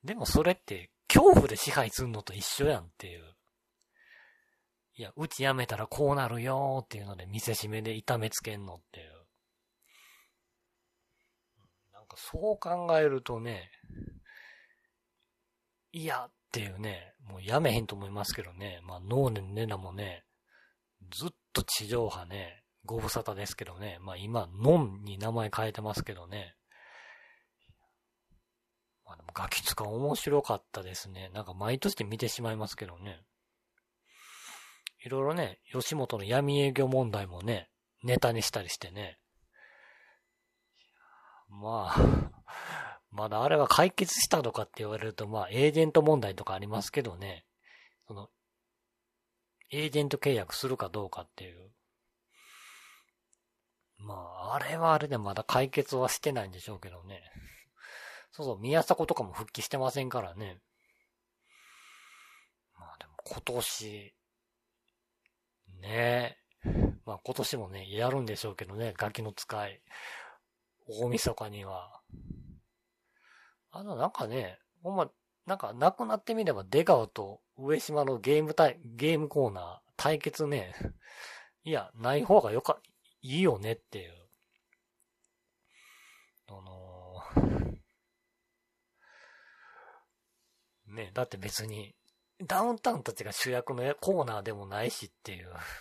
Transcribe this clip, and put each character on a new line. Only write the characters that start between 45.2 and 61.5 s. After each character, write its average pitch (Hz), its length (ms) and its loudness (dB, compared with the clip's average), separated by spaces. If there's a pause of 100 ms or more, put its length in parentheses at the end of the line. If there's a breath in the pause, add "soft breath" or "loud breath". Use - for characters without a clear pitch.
ま 107 160 -2
あ、 - 40 -8
エ 131 200 4
ー 147 40 4
ジ 160 100 6
ェ 160 40 8
ン 151 60 -2
ト 160 100 10
問 151 180 8
題 101 140 -2
と 101 100 -10
か 95 100 -2
あ 95 40 -4
り 101 80 -8
ま 104 160 -2
す - 80 -6
け 143 120 0
ど 92 140 -8
ね。 95 300 -12 (600 soft breath)
そ 110 60 -14
の、 101 140 -14 (1400)
エ 151 160 -2
ー 143 40 -4
ジ 147 100 2
ェ 143 60 2
ン - 20 -4
ト 143 80 0
契 139 180 2
約 98 220 -2
す 135 100 -4
る 127 100 0
か 101 120 -4
ど 101 180 -6
う - 40 -12
か - 120 -10
っ - 140 -18
て 95 80 -14
い 87 100 -16
う。 92 180 -20 (2250 loud breath)
ま 101 160 -12
あ、 90 400 -6
あ 143 40 0
れ 143 180 -4
は 165 180 6
あ 147 40 6
れ 151 80 0
で 139 100 -2
ま 104 160 -4
だ - 120 -4
解 131 260 4
決 139 240 0
は 127 140 2
し - 100 0
て 147 140 -2
な 117 120 -2
い 95 40 -10
ん - 20 -12
で 92 80 -16
し - 100 -14
ょ 107 60 -10
う 92 60 -14
け 95 100 -16
ど 87 140 -20
ね。 95 180 -16 (1120 loud breath)
そ 156 100 -10
う 139 40 -4
そ 123 80 -2
う、 95 40 -8
宮 139 240 2
迫 165 240 4
と 165 80 0
か - 80 -2
も 92 100 -6
復 - 200 -10
帰 - 100 -6
し - 60 -6
て 139 100 -2
ま 131 140 2
せ 139 100 -2
ん 127 60 -4
か 120 120 -2
ら 87 140 -8
ね。 95 260 -12 (2250 loud breath)